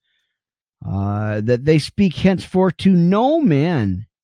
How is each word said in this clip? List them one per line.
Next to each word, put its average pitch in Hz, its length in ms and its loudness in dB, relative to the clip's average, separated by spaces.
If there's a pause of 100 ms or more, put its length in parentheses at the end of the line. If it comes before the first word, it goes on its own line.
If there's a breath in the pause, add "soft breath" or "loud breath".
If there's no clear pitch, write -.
(840)
uh, 104 580 -4
that 123 240 -2
they 156 120 4
speak 185 380 -2
henceforth 185 640 0
to 190 120 0
no 202 520 2
man 139 640 0 (160)